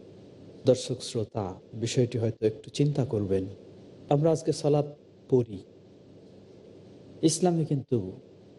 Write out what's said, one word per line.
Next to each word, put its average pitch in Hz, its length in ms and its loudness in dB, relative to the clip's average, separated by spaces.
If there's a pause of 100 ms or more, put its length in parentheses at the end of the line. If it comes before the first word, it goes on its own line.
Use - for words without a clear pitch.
(680)
দর্শক - 360 2
শ্রোতা, 104 520 -6 (200)
বিষয়টি 117 440 0
হয়তো 107 280 0
একটু - 240 -4
চিন্তা 143 340 0
করবেন। 95 420 0 (600)
আমরা 151 220 4
আজকে 156 220 0
সালাত 147 340 2 (440)
পড়ি, 117 280 2 (1600)
ইসলামে 165 420 2
কিন্তু 117 480 -4 (460)